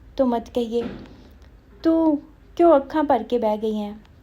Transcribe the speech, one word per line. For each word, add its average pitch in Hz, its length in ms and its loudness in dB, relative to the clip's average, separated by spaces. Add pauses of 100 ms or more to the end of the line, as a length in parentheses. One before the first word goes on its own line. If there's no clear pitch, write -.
(180)
ਤੋ 269 80 2
ਮਤ 233 240 -2
ਕਹੀਏ। 233 340 -4 (1000)
ਤੂੰ 320 340 2 (380)
ਕਿਉਂ 339 220 6
ਅੱਖਾਂ 294 260 -2
ਭਰ 269 200 0
ਕੇ 247 140 -2
ਬਹਿ 214 200 -2
ਗਈ 214 240 -4
ਹੈ? 208 140 -10 (280)